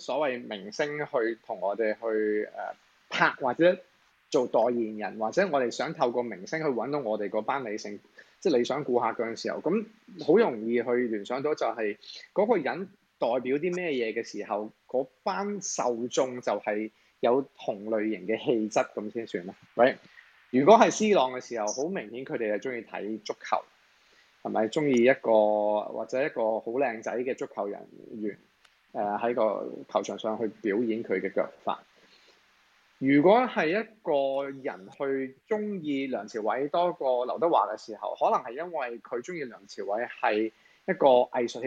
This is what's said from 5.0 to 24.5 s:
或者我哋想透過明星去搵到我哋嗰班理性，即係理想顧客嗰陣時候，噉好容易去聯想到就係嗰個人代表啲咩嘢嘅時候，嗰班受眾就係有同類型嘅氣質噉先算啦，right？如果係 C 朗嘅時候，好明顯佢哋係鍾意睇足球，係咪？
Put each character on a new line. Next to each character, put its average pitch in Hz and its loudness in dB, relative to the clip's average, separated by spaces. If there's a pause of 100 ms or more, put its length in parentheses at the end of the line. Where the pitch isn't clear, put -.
或 110 -2
者 180 2
我 143 2
哋 117 2
想 131 -4
透 131 2
過 120 0
明 98 -10
星 160 -6
去 160 -4
搵 127 -2
到 147 -2
我 110 -2
哋 104 -4
嗰 107 0
班 131 -2
理 107 -6
性， 104 -10 (400)
即 180 0
係 131 4
理 120 4
想 135 -2
顧 120 2
客 - -4
嗰 113 -4
陣 110 -8
時 - -6
候， - -6
噉 208 -2 (400)
好 156 8
容 165 4
易 117 2
去 123 -2 (180)
聯 107 -4
想 127 -4
到 147 0
就 139 0
係 113 -2 (360)
嗰 196 2
個 226 4
人 151 -2 (320)
代 131 0 (120)
表 127 0
啲 175 -2
咩 180 -4
嘢 117 -2
嘅 113 -2
時 101 -10
候， 107 -4 (180)
嗰 127 -2 (160)
班 202 -4
受 123 -2
眾 127 -2
就 120 -2
係 107 -4 (300)
有 123 4 (140)
同 107 -6
類 110 0
型 90 -12
嘅 110 -2
氣 110 0
質 127 0 (100)
噉 107 -8
先 113 -8
算 90 -8
啦， 98 -12 (220)
right？ 120 6 (540)
如 170 4
果 202 12
係 214 6
C 208 2
朗 131 4
嘅 127 -8
時 117 -6
候， 104 -2
好 127 -4
明 151 -8
顯 123 -10
佢 139 -6
哋 107 0
係 101 0
鍾 123 -6
意 110 -8
睇 101 -8
足 - -8
球， - -2 (800)
係 101 -8
咪？ 104 0